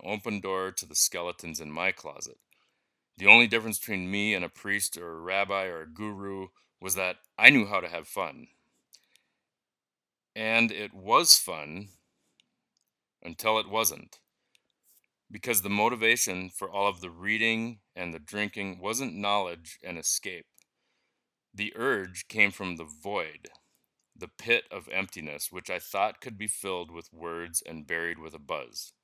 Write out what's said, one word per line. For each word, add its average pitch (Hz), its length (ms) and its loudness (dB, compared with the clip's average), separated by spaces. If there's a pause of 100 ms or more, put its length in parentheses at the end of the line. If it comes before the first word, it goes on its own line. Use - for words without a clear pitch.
open 104 360 -4
door 95 300 -4
to 92 160 -8
the 78 80 -18
skeletons 87 640 -2
in 76 140 -10
my 87 180 0
closet. 69 480 -12 (800)
The 95 80 2
only 117 220 10
difference 110 320 -2
between 92 300 -4
me 104 220 0
and 90 120 0
a 82 40 -6
priest - 480 -4
or 85 140 -10
a 82 100 -12
rabbi 95 440 0
or 85 180 -6
a 80 100 -16
guru 98 560 -8 (320)
was 92 140 -2
that 92 220 -2 (200)
I 117 140 12
knew 120 160 6
how 101 140 0
to 85 80 -8
have 82 180 -8
fun. 71 400 -6 (1900)
And 113 340 2
it 101 240 -8
was 113 420 8
fun 82 520 -6 (1400)
until 110 340 0
it 95 100 -2
wasn't. 101 520 -2 (1080)
Because 104 340 0
the 98 80 -4
motivation 110 800 2
for 95 200 -8
all 98 160 2
of 95 140 0
the 90 100 -10
reading 110 680 -2 (160)
and 87 180 -8
the 78 60 -12
drinking 101 580 -6
wasn't 110 380 -4
knowledge 98 680 -2
and 87 160 -10
escape. 87 480 -4 (1080)
The 104 220 -4
urge 104 540 -2
came 101 240 4
from 92 240 -6
the 82 80 -12
void, 78 640 -8 (720)
the 90 100 -12
pit - 420 0
of 95 180 -12
emptiness, 80 600 -6
which 90 200 -12
I 90 80 -4
thought 101 420 -2
could 113 180 -14
be 107 80 -6
filled 90 440 -6
with 82 220 -16
words 85 540 -6
and 80 200 -12
buried 85 320 -4
with 78 160 -16
a 80 40 -16
buzz. 71 540 -8 (120)